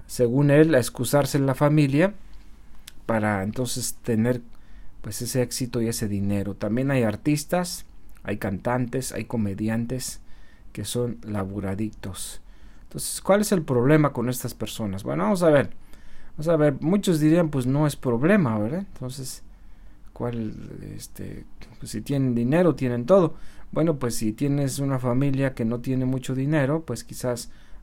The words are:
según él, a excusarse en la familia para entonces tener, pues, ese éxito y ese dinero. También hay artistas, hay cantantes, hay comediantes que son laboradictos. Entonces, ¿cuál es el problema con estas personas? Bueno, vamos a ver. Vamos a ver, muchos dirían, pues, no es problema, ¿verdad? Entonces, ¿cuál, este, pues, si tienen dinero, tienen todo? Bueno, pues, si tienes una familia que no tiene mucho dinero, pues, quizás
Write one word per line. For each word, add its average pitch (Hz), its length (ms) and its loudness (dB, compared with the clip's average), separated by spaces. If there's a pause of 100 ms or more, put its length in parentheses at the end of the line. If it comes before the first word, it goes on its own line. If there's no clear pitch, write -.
según 127 440 4
él, 156 240 8
a 127 40 8
excusarse 135 600 2
en 135 80 4
la 131 80 2
familia 147 600 4 (920)
para 107 360 2
entonces 123 600 -4
tener, 120 380 2 (640)
pues, 104 180 -8
ese 123 220 0
éxito 123 400 -2
y 113 60 0
ese 113 200 -2
dinero. 101 460 -2
También 120 360 -2
hay 131 120 2
artistas, 151 840 -2 (380)
hay 104 160 -4
cantantes, 123 760 -2
hay 110 140 -6
comediantes 113 960 -4 (500)
que 107 140 -8
son 120 360 -4
laboradictos. 98 1160 -6 (420)
Entonces, - 400 -8
¿cuál 202 180 4
es 202 100 0
el 180 120 2
problema 139 500 4
con 120 160 -2
estas 123 260 -4
personas? 104 480 -6
Bueno, 147 220 -2
vamos 196 180 2
a 165 80 8
ver. 131 200 6 (640)
Vamos 151 140 -6
a 165 100 4
ver, 147 240 4
muchos 180 400 2
dirían, 160 280 6
pues, 135 180 0
no 143 200 4
es 147 100 0
problema, 131 600 4
¿verdad? 151 340 -2
Entonces, 127 500 -10 (680)
¿cuál, 117 420 -6 (400)
este, 98 500 -12 (360)
pues, - 100 -10
si 110 120 -6
tienen 131 340 0
dinero, 143 400 4
tienen 120 280 -2
todo? 185 300 6 (380)
Bueno, 156 260 2
pues, 120 160 -2
si 107 180 0
tienes 139 460 0
una 139 220 0
familia 131 540 2
que 120 100 -4
no 120 160 0
tiene 131 240 0
mucho 127 320 -2
dinero, 147 480 0
pues, 117 180 -8
quizás - 480 -6 (320)